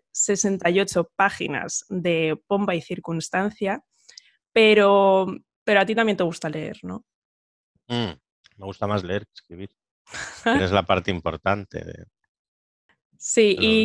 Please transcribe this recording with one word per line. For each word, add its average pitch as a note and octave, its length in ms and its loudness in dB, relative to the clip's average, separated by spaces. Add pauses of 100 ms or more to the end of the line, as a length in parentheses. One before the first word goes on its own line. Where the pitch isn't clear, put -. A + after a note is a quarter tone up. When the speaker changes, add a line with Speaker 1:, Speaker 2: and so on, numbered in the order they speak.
(120)
Speaker 1:
sesenta G3 580 -2
y F#3 120 2
ocho F#3 340 -2
páginas - 720 -4
de E3 500 -2 (100)
Pompa G3+ 280 -2
y E3 60 -4
Circunstancia, F#3+ 1000 -6 (680)
pero, G3+ 760 6 (380)
pero G#3 160 4
a G3 60 4
ti G#3+ 100 -2
también A3 220 0
te F#3 80 0
gusta E3 240 -6
leer, D#3 340 -10
¿no? F3+ 220 -12 (840)
Speaker 2:
Mm, A#2+ 240 -4 (460)
me G2 80 -16
gusta G2 220 -6
más G2+ 180 -2
leer F#2+ 200 -6
que - 100 -20
escribir, F2+ 340 -18 (360)
Speaker 1:
<laughs> - 380 -16
Speaker 2:
que A3+ 220 0
es F2+ 60 -2
la G2 120 2
parte F#2 280 0
importante E2+ 760 -4
de, - 200 -16 (1120)
Speaker 1:
Sí, A3 340 2
Speaker 2:
de F#3 40 2
los - 80 -2
Speaker 1:
¿y A3 40 2 (180)